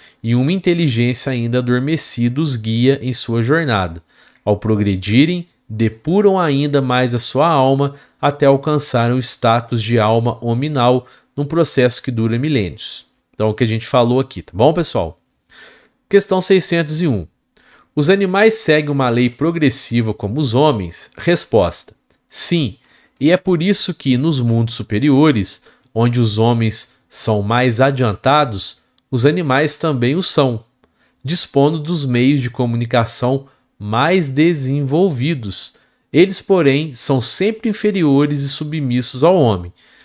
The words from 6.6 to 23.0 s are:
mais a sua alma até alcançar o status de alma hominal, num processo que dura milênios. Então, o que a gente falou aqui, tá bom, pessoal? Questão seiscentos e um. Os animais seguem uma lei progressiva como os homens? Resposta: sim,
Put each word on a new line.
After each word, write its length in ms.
mais 340
a 40
sua 280
alma 480
até 240
alcançar 640
o 80
status 640
de 180
alma 440
hominal, 640
num 100
processo 560
que 100
dura 280
milênios. 640
Então, 160
o 40
que 100
a 40
gente 180
falou 340
aqui, 220
tá 140
bom, 160
pessoal? 480
Questão 320
seiscentos 640
e 60
um. 200
Os 140
animais 460
seguem 360
uma 180
lei 200
progressiva 840
como 260
os 140
homens? 640
Resposta: 760
sim, 480